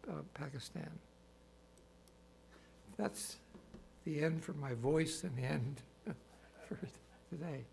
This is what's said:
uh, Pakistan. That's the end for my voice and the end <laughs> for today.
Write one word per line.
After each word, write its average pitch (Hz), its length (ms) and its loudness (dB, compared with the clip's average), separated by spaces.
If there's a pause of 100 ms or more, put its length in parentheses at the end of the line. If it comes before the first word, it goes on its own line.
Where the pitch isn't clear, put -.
uh, 165 100 -2 (180)
Pakistan. 139 560 -4 (2000)
That's - 400 0 (640)
the 151 180 4
end 160 220 6
for 147 80 -2
my 139 220 0
voice 156 500 6
and 156 100 0
the 127 100 0
end 139 360 2 (120)
<laughs> - 120 -20 (640)
for - 100 -4 (520)
today. 151 420 -4